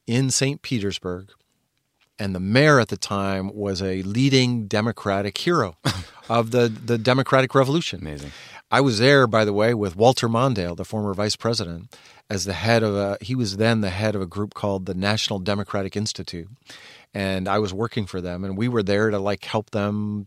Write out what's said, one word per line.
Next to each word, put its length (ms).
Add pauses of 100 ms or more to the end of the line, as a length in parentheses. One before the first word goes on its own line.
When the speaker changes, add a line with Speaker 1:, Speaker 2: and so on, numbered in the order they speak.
Speaker 1:
in 240
Saint 300
Petersburg, 720 (840)
and 160
the 60
mayor 400
at 80
the 100
time 560
was 260
a 220
leading 640
Democratic 720
hero 380 (260)
Speaker 2:
<laughs> 260
Speaker 1:
of 220
the, 180
the 300
Democratic 560
Revolution. 460
Speaker 2:
Amazing. 320 (380)
Speaker 1:
I 120
was 160
there, 280
by 200
the 80
way, 180
with 240
Walter 320
Mondale, 480
the 80
former 300
vice 220
president, 600 (320)
as 160
the 80
head 300
of 120
a, 280
he 120
was 220
then 240
the 80
head 260
of 60
a 60
group 260
called 320
the 80
National 460
Democratic 580
Institute. 520 (680)
And 340
I 120
was 120
working 320
for 160
them, 240
and 140
we 100
were 140
there 260
to, 100
like, 280
help 240
them 560